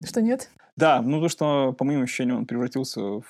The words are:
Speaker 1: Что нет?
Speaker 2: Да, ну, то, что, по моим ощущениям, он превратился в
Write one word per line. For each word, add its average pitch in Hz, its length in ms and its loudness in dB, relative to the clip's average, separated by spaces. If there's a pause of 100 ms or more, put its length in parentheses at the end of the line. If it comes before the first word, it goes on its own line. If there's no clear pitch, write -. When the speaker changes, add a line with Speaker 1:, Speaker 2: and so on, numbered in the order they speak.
Speaker 1:
Что 226 180 -2
нет? 247 280 0 (280)
Speaker 2:
Да, 147 240 6
ну, 143 200 0
то, 170 80 2
что, 143 440 0
по 131 120 -4
моим 143 180 0
ощущениям, 123 360 -2
он 117 60 -4
превратился 120 560 -4
в 101 280 -6